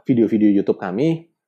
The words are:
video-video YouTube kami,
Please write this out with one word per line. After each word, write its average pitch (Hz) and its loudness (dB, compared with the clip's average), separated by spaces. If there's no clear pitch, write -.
video-video 104 2
YouTube 107 -2
kami, 147 -4